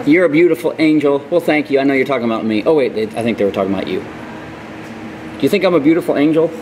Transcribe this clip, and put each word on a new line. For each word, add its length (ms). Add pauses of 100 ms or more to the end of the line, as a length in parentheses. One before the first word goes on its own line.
(100)
You're 140
a 40
beautiful 500
angel. 520
Well, 100
thank 300
you. 80
I 60
know 100
you're 100
talking 220
about 180
me. 200
Oh, 100
wait, 200
they, 100
I 180
think 160
they 60
were 80
talking 200
about 140
you. 140
Do 1400
you 40
think 160
I'm 100
a 60
beautiful 380
angel, 320 (120)